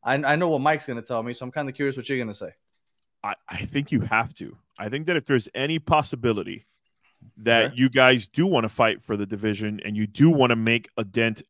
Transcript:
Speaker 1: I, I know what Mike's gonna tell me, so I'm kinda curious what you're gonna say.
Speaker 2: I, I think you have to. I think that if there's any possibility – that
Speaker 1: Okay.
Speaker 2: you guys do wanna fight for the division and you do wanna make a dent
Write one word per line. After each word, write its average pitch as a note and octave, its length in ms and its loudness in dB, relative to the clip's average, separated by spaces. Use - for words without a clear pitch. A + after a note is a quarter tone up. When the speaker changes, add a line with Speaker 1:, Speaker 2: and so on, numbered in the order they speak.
Speaker 1:
I, B2+ 120 0
I C#3+ 200 0
know E3+ 140 0
what C#3+ 120 0
Mike's D3+ 260 -2
gonna A#2 160 -8
tell A#2 180 -6
me, A#2+ 120 -10
so B2+ 120 -14
I'm B2+ 60 -14
kinda C#3+ 200 -8
curious C#3 240 -4
what B2+ 140 -12
you're C3+ 80 -2
gonna A2+ 160 -6
say. F#2+ 160 -14
Speaker 2:
I, G2+ 120 -6
I F2+ 180 -12
think C#3+ 260 -4
you A#2 100 0
have A2 340 -2
to. - 220 -16
I G#2+ 100 -8
think C#3+ 160 -8
that E3+ 100 0
if C#3+ 120 -4
there's B2+ 260 0
any D3 240 -4
possibility – A#2 880 -2
that A2+ 300 4
Speaker 1:
Okay. C3+ 100 -8
Speaker 2:
you C3 100 4
guys B2+ 400 6
do E3+ 200 0
wanna B2+ 200 2
fight A2 360 0
for A2 120 -4
the G2+ 120 -4
division G#2+ 580 -4
and G#2 100 -6
you G#2+ 120 0
do C#3 240 6
wanna B2+ 240 6
make A2+ 420 0
a A2+ 60 -2
dent A2+ 460 -2